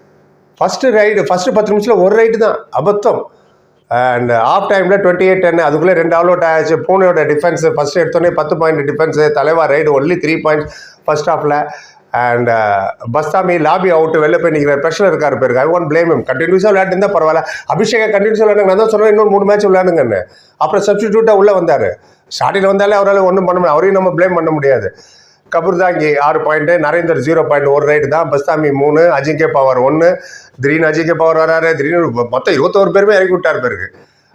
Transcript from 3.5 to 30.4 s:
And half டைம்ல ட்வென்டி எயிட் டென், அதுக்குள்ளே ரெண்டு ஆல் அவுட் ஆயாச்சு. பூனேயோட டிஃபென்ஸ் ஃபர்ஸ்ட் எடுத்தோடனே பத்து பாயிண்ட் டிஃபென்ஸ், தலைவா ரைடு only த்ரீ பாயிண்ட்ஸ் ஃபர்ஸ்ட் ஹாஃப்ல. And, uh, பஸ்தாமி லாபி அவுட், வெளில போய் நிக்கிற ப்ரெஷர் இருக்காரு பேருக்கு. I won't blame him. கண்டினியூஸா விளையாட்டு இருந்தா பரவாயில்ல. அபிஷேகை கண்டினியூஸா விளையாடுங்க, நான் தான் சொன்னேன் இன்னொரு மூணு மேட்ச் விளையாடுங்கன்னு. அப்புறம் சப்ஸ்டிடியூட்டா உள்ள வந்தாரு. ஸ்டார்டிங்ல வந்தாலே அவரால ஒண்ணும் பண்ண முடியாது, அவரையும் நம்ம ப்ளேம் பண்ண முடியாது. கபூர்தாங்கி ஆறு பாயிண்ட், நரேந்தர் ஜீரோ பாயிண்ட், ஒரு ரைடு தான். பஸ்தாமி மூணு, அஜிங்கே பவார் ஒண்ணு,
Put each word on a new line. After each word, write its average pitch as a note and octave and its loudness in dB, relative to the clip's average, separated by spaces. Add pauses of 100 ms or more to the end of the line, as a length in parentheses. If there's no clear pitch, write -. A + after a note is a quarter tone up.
And B2 0
half D#3 0
டைம்ல F#3+ 2
ட்வென்டி F3+ 0
எயிட் F#3 2
டென், E3+ 2
அதுக்குள்ளே D#3+ 2
ரெண்டு E3 0
ஆல் E3+ 2
அவுட் F3+ 0
ஆயாச்சு. D#3+ 0 (100)
பூனேயோட F3+ 2
டிஃபென்ஸ் D#3 0
ஃபர்ஸ்ட் D3 -2
எடுத்தோடனே E3+ 0
பத்து D#3 -2
பாயிண்ட் D3+ -2
டிஃபென்ஸ், D3+ 0
தலைவா D3+ 0
ரைடு C#3+ 2
only E3 -2
த்ரீ D#3 -4
பாயிண்ட்ஸ் D3+ -2 (360)
ஃபர்ஸ்ட் D3+ -2
ஹாஃப்ல. D3 -2 (420)
And, A#2+ -2
uh, G#2 0 (240)
பஸ்தாமி F3 -2
லாபி F3+ 0
அவுட், D#3+ 0
வெளில D#3+ 0
போய் E3+ 0
நிக்கிற D3 0
ப்ரெஷர் D#3+ 0
இருக்காரு C#3+ -2
பேருக்கு. B2 0
I C#3 0
won't E3 -2
blame E3+ 0
him. C#3 0
கண்டினியூஸா E3 -2
விளையாட்டு F#3+ 0
இருந்தா G3 0
பரவாயில்ல. D#3+ 0 (220)
அபிஷேகை G#3+ -2
கண்டினியூஸா G#3+ 0
விளையாடுங்க, G#3 2
நான் F#3+ 2
தான் A3 2
சொன்னேன் G#3+ 2
இன்னொரு G#3+ 4
மூணு G3 2
மேட்ச் G3+ 2
விளையாடுங்கன்னு. E3 0 (340)
அப்புறம் F3 -2
சப்ஸ்டிடியூட்டா G#3+ 0
உள்ள G3+ 4
வந்தாரு. C#3+ 0 (340)
ஸ்டார்டிங்ல F3+ -2
வந்தாலே G3+ 2
அவரால G3 2
ஒண்ணும் F#3 2
பண்ண F3+ 0
முடியாது, F3 0
அவரையும் F#3 2
நம்ம E3+ 0
ப்ளேம் F#3 2
பண்ண D#3+ 0
முடியாது. C3+ 0 (600)
கபூர்தாங்கி E3 0
ஆறு D3+ 0
பாயிண்ட், D3+ -2
நரேந்தர் E3 0
ஜீரோ D3+ 0
பாயிண்ட், C#3+ 0
ஒரு C#3 2
ரைடு D3+ 0
தான். D3 -2
பஸ்தாமி D3 -2
மூணு, D3 2
அஜிங்கே D3+ 0
பவார் C3+ 0
ஒண்ணு, D#3+ 2 (440)